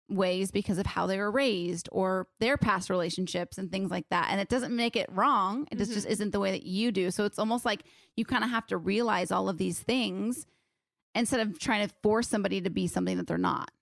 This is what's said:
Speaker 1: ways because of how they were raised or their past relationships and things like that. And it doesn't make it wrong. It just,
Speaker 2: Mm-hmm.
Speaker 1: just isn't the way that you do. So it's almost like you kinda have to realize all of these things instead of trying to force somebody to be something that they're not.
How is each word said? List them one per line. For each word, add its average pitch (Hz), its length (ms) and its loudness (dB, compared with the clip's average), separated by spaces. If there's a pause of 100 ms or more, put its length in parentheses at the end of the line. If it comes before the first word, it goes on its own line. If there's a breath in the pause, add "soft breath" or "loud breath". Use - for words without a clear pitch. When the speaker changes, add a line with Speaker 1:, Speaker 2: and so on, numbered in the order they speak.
Speaker 1:
ways 190 420 2
because 196 280 0
of 196 80 -2
how 175 200 -2
they 190 120 0
were 208 140 0
raised 185 600 0
or 185 360 0 (120)
their 247 160 2
past 190 340 2
relationships 175 680 -2
and 190 120 -6
things 190 220 -2
like 180 200 -4
that. 175 200 2
And 196 80 0
it 196 80 -2
doesn't 240 260 -2
make 233 220 0
it 214 160 0
wrong. 220 600 2
It 214 60 -4
just, 208 140 -2
Speaker 2:
Mm-hmm. 220 60 -6
Speaker 1:
just 202 100 -2
isn't 208 240 0
the 202 80 0
way 196 120 2
that 190 140 -4
you 214 280 0
do. 185 180 2
So 208 140 0
it's 202 140 -2
almost 220 260 0
like 214 180 0 (320 soft breath)
you 226 80 -2
kinda 226 240 0
have 233 200 -2
to 190 100 -2
realize 190 540 0
all 190 180 2
of 175 80 -4
these 180 220 -2
things 220 640 -2 (680)
instead 233 280 0
of 208 180 -2
trying 208 260 0
to 202 160 -8
force 220 280 4
somebody 190 320 0
to 185 80 -2
be 175 180 0
something 185 300 0
that 175 100 -4
they're 165 100 0
not. - 340 0 (100)